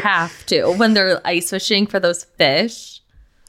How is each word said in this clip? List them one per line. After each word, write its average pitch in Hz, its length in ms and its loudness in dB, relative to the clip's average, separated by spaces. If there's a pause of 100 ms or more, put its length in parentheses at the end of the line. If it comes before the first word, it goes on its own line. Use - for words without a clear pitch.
have 175 440 -2
to. 165 240 2
When 220 220 4
they're 190 320 2
ice 170 240 -2
fishing 196 380 0
for 196 120 -2
those 175 240 -2 (140)
fish. 165 640 -2 (480)